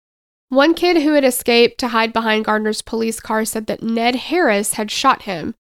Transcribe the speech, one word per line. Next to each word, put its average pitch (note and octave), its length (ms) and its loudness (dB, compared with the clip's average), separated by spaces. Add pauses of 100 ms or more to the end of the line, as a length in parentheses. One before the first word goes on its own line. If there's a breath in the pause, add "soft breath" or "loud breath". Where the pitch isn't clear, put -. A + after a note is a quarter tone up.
(480)
One C#4 260 4
kid E4+ 280 2
who D4+ 100 2
had C#4+ 120 4
escaped A#3+ 560 2
to B3 80 -4
hide A3+ 240 0
behind A3 320 0
Gardner's G#3+ 380 -2
police A3+ 380 -4
car A3 240 -2
said A3 220 -6
that - 160 -6
Ned A3+ 320 0
Harris A#3+ 600 0
had G#3+ 160 -6
shot - 320 0
him. F3+ 320 -8 (120)